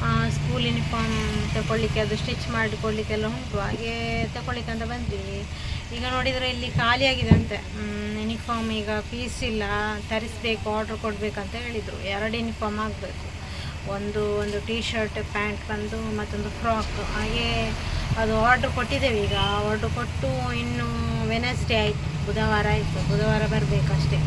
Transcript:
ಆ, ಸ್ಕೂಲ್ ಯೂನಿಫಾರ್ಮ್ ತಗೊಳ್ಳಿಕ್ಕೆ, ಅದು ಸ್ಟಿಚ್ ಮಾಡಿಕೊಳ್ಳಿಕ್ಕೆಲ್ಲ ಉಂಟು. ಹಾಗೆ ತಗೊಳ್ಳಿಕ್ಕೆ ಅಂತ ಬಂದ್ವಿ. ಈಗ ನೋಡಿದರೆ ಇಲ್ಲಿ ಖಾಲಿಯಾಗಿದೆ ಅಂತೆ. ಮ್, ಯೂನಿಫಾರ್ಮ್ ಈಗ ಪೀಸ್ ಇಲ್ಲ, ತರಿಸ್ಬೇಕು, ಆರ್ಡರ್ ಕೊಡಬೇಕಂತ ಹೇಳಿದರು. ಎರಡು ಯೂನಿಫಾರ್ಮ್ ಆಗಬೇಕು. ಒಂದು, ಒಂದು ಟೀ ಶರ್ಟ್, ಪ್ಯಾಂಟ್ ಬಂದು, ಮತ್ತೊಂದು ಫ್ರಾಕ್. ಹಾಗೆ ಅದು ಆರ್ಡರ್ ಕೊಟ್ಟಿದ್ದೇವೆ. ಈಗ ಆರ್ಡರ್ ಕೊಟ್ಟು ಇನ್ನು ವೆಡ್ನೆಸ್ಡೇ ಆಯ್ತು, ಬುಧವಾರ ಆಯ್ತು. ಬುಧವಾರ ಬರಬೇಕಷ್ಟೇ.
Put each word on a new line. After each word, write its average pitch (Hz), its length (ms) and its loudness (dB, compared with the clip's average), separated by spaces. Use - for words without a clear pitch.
ಆ, 226 260 4
ಸ್ಕೂಲ್ 240 360 0
ಯೂನಿಫಾರ್ಮ್ 220 880 0
ತಗೊಳ್ಳಿಕ್ಕೆ, 220 460 2
ಅದು 214 180 2
ಸ್ಟಿಚ್ - 320 -4
ಮಾಡಿಕೊಳ್ಳಿಕ್ಕೆಲ್ಲ 214 760 0
ಉಂಟು. 233 340 -2
ಹಾಗೆ 226 680 -2
ತಗೊಳ್ಳಿಕ್ಕೆ 240 440 -4
ಅಂತ 226 120 -2
ಬಂದ್ವಿ. 202 640 -4
ಈಗ 240 160 -2
ನೋಡಿದರೆ 254 380 0
ಇಲ್ಲಿ 247 220 -4
ಖಾಲಿಯಾಗಿದೆ 254 580 4
ಅಂತೆ. 220 280 8
ಮ್, 208 640 -4
ಯೂನಿಫಾರ್ಮ್ 226 500 -2
ಈಗ 214 180 -2
ಪೀಸ್ 220 540 -4
ಇಲ್ಲ, 220 200 0
ತರಿಸ್ಬೇಕು, 220 600 -2
ಆರ್ಡರ್ 214 280 -2
ಕೊಡಬೇಕಂತ 208 580 -4
ಹೇಳಿದರು. 220 460 -6
ಎರಡು 208 360 -2
ಯೂನಿಫಾರ್ಮ್ 220 420 -2
ಆಗಬೇಕು. - 520 -6
ಒಂದು, 208 480 0
ಒಂದು 208 280 -2
ಟೀ - 140 -2
ಶರ್ಟ್, 214 500 -2
ಪ್ಯಾಂಟ್ 208 380 -2
ಬಂದು, 214 480 -4
ಮತ್ತೊಂದು 208 320 -4
ಫ್ರಾಕ್. 214 640 -2
ಹಾಗೆ 226 580 0
ಅದು 220 200 2
ಆರ್ಡರ್ 247 340 6
ಕೊಟ್ಟಿದ್ದೇವೆ. 254 520 2
ಈಗ 196 160 2
ಆರ್ಡರ್ 208 560 2
ಕೊಟ್ಟು 254 580 -2
ಇನ್ನು 240 320 -2
ವೆಡ್ನೆಸ್ಡೇ 240 480 2
ಆಯ್ತು, 214 500 2
ಬುಧವಾರ 208 420 4
ಆಯ್ತು. 214 420 2
ಬುಧವಾರ 214 360 4
ಬರಬೇಕಷ್ಟೇ. - 800 4